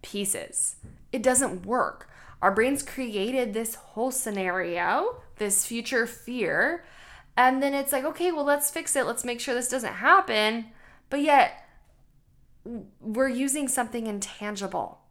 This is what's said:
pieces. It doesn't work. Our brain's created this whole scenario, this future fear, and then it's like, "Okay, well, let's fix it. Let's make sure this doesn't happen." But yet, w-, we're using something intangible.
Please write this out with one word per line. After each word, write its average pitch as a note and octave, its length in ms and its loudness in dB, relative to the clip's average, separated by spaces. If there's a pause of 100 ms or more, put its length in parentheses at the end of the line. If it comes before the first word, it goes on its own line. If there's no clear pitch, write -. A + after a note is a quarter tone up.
pieces. - 720 -4 (360)
It A#3+ 100 -2
doesn't A#3+ 440 2
work. - 440 -2 (320)
Our G3 100 6
brain's C4 300 2
created A#3 720 -2
this A3 240 -4
whole B3 340 -4
scenario, F#3 1120 -2 (140)
this G3+ 280 0
future A#3 420 -2
fear, A#3+ 800 -2 (520)
and B3+ 260 6
then C#4 100 0
it's C#4 200 -2
like, C4+ 120 0
"Okay, E4+ 280 0
well, D4+ 120 -2
let's C#4+ 260 2
fix E4 240 -4
it. C4 120 2
Let's A#3 180 -4
make A#3+ 160 -4
sure B3+ 140 -4
this B3 140 -2
doesn't B3+ 260 -4
happen." A3+ 720 4 (420)
But C#4+ 140 0
yet, C#4+ 420 6 (1000)
w-, A3+ 220 -12 (140)
we're A3+ 280 0
using C4+ 380 0
something A#3+ 400 -2
intangible. G3 920 -6 (100)